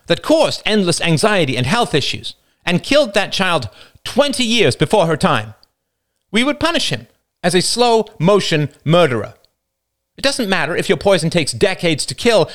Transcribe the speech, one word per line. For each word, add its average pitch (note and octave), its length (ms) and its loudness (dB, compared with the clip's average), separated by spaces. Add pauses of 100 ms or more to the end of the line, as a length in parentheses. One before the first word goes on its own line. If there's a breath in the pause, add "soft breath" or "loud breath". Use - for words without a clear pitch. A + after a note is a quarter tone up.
that - 140 0
caused D4 440 2
endless G3 360 0
anxiety E3 560 2
and B2 80 -2
health G#3+ 300 0
issues - 400 -4 (280)
and F3 200 -2
killed C#4 300 0
that F#3+ 200 -2
child E3+ 360 -2 (340 loud breath)
twenty C4+ 400 -2
years A3 320 2
before E3 320 0
her D#3+ 100 0
time, A2+ 380 -2 (720)
we A3+ 140 0
would C#4+ 160 -2
punish D#4+ 320 -2
him A#2 160 -8 (340)
as F3+ 140 0
a F3+ 60 4
slow A3+ 440 0 (140)
motion E3 500 2 (140)
murderer. C#3+ 500 2 (840)
It - 40 -10
doesn't A#3 280 -2
matter E3+ 260 -2
if - 120 -4
your F#3 100 0
poison E3+ 320 0
takes E3 220 -2
decades E3 540 -2
to - 100 -10
kill, G#3+ 400 2